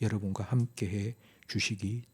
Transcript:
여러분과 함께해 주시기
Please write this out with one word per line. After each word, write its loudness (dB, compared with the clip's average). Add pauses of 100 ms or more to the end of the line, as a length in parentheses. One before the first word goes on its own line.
여러분과 0
함께해 0 (340)
주시기 -2 (120)